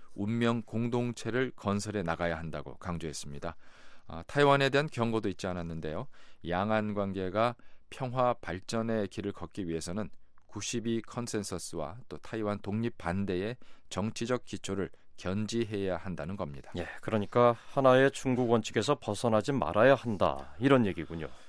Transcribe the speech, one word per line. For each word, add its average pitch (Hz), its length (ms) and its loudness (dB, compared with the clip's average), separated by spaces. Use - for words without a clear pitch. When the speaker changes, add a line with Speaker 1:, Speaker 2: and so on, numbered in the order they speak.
Speaker 1:
운명 117 480 2
공동체를 120 960 -2
건설해 101 480 -2
나가야 82 340 0
한다고 78 380 -8
강조했습니다. 82 800 -6
아, 82 200 -10
타이완에 139 420 6
대한 139 180 4
경고도 113 420 0
잊지 95 180 -4
않았는데요. 85 600 -4
양안 107 460 2
관계가 98 600 0
평화 123 440 0
발전의 110 760 -2
길을 101 240 -6
걷기 90 360 -6
위해서는 87 420 -4
구십이 113 580 -2
컨센서스와 98 960 -4
또 - 80 -10
타이완 104 420 -2
독립 113 400 -2
반대의 98 580 -2
정치적 113 560 -2
기초를 98 460 -4
견지해야 101 800 -2
한다는 87 380 -6
겁니다. 78 420 -6
Speaker 2:
예, 85 100 -4
그러니까 117 560 4
하나의 135 400 8
중국 127 400 0
원칙에서 117 500 2
벗어나지 107 520 2
말아야 110 420 6
한다, 87 640 0
이런 127 300 6
얘기군요. 80 420 -4